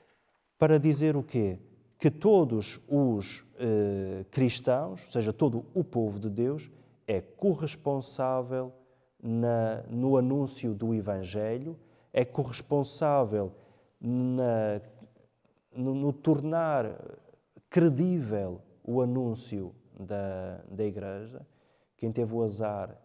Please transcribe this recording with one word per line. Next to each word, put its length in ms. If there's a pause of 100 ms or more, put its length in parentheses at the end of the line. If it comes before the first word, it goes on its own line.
(580)
para 200
dizer 380
o 80
quê? 360 (380)
Que 140
todos 760
os, 560 (120)
eh, 720
cristãos, 760
ou 80
seja, 180
todo 420
o 100
povo 360
de 100
Deus, 400 (380)
é 140
corresponsável 1500 (480)
na, 680
no 280
anúncio 560
do 200
Evangelho, 840 (360)
é 120
corresponsável 1300 (460)
na, 840 (920)
no, 200
no 200
tornar 720 (840)
credível 920 (220)
o 180
anúncio 720 (260)
da, 680
da 140
Igreja. 640 (500)
Quem 160
teve 220
o 100
azar 600